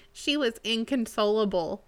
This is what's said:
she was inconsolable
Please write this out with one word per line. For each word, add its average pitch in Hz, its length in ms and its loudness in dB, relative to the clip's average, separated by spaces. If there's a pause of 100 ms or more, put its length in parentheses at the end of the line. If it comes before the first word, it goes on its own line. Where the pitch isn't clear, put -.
(140)
she 294 240 -2
was 233 260 0
inconsolable 214 1200 0